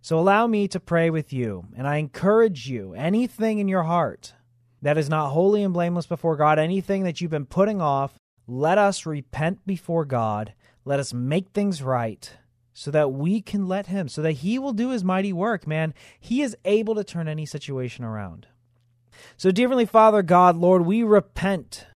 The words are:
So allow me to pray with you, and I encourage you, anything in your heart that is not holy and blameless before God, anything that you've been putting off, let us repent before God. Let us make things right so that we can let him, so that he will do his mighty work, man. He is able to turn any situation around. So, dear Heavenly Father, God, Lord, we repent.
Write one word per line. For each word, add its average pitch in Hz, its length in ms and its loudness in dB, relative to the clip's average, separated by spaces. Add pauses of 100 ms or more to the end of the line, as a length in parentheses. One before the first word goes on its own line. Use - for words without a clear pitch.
So 160 180 -2
allow 202 260 4
me 208 240 0
to 180 100 -6
pray 165 300 0
with 156 240 -4
you, 104 320 -6 (100)
and 131 120 -6
I 147 100 -2
encourage 175 720 0
you, 98 240 -8
anything 214 640 -2
in 202 100 -2
your 190 160 0
heart 160 520 -2 (460)
that 147 160 2
is 147 120 -2
not 151 220 0
holy 196 320 2
and 190 100 -2
blameless 175 320 -2
before 165 300 -2
God, 151 240 4
anything 190 440 -2
that 170 160 -4
you've 170 120 -4
been 143 160 -6
putting 196 340 0
off, 139 380 -2 (260)
let 147 320 0
us 202 300 2
repent 156 580 -6
before 165 400 -4
God. 110 480 -2 (320)
Let 139 140 0
us 127 140 -6
make 139 360 -2
things 196 320 -2
right 120 500 -4 (420)
so - 180 -10
that 147 200 2
we 170 300 -2
can 202 260 -4
let 185 200 -4
him, 180 200 -4
so - 140 -8
that 160 120 0
he 190 260 -2
will 269 120 -4
do 233 180 -2
his 233 140 -4
mighty 190 300 0
work, 196 320 -4
man. 156 300 -4 (240)
He 269 240 -2
is 240 200 -4
able 220 300 0
to 208 100 -4
turn 170 240 -8
any 156 200 -8
situation 131 580 -10
around. 104 400 -10 (880)
So, 185 140 0
dear 208 160 2
Heavenly 247 220 2
Father, 214 340 6
God, 180 340 6
Lord, 175 300 4
we 214 160 2
repent. 196 840 0 (100)